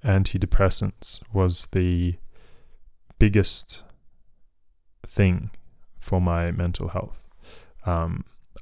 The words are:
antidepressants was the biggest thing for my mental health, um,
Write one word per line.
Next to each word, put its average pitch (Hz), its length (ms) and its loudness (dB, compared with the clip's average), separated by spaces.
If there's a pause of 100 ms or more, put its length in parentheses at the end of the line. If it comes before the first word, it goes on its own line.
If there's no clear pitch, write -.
antidepressants 95 1120 2 (140)
was 92 400 0
the 90 420 0 (1040)
biggest - 640 2 (1200)
thing 92 460 0 (480)
for 92 220 -2
my 85 280 0
mental 87 380 -4
health, - 340 -10 (640)
um, 85 380 -4 (380)